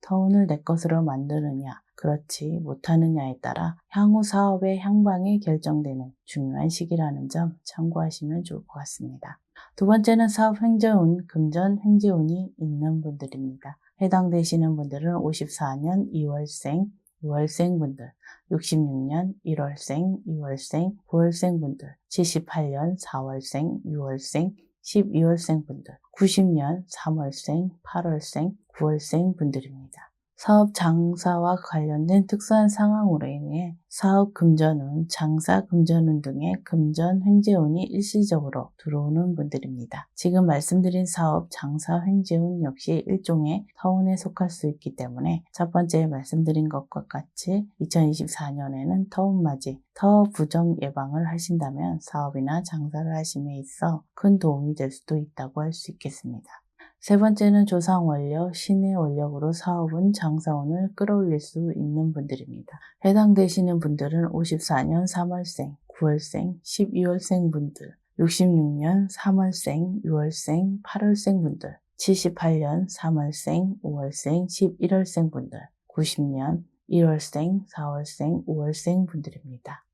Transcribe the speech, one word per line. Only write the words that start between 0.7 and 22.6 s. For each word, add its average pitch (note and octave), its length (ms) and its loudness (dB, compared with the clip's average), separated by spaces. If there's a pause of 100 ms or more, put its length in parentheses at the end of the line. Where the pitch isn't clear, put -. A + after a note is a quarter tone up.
만드느냐, C#3 680 -4 (220)
그렇지 D3+ 680 -4
못하느냐에 D3+ 800 0
따라 E3 360 -6 (120)
향후 G#3 340 4
사업의 F#3+ 560 0
향방이 G3+ 640 2
결정되는 D3+ 720 -2 (120)
중요한 C#3 460 -2
시기라는 D#3 600 -2
점 E3 340 -2
참고하시면 E3 800 -4
좋을 E3+ 220 -10
것 - 140 -16
같습니다. - 600 -14 (360)
두 G3 100 0
번째는 A3 440 6
사업 G#3+ 340 2
횡재운, G#3 640 4
금전 E3 520 0
횡재운이 F#3 760 4
있는 D#3 440 -2
분들입니다. C#3 760 -10 (240)
해당되시는 E3+ 760 2
분들은 D3 420 -4
오십사 D3+ 580 -4
년 F3 360 -2
이월생, D3 760 -4 (340)
오월생 D#3 560 0
분들, C3+ 340 -6 (380)
육십육 D3+ 560 0
년 F3 380 -2
일월생, D3+ 840 -4
이월생, D#3 800 -4
구월생 E3+ 540 0
분들, C#3 280 -6 (220)
칠십팔 E3 640 -2